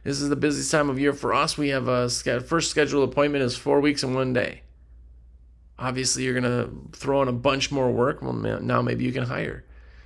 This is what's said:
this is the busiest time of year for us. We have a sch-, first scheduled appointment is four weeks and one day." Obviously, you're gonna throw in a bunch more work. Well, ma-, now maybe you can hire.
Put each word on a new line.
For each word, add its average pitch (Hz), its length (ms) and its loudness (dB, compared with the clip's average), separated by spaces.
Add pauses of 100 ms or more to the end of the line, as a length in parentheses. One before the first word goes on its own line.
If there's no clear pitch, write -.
this 139 180 -4
is 143 80 -2
the 143 80 0
busiest 139 340 0
time 147 200 2
of 131 80 -2
year 139 160 2
for 120 180 -2
us. 147 240 2
We 143 120 0
have 131 200 0
a 123 220 2
sch-, 123 340 -2
first - 260 -2
scheduled 143 380 2
appointment 143 340 2
is 120 140 0
four 143 240 2
weeks 147 220 2
and 127 120 -2
one 131 200 0
day." - 260 -2 (1160)
Obviously, 127 460 -2
you're 127 140 0
gonna 123 300 0 (240)
throw 139 300 0
in 131 60 2
a 127 40 0
bunch 135 400 0
more 131 180 2
work. 123 300 0
Well, 131 140 -4
ma-, 110 240 -2
now 120 240 0
maybe 120 220 0
you 127 80 0
can 127 120 -2
hire. - 400 -6 (420)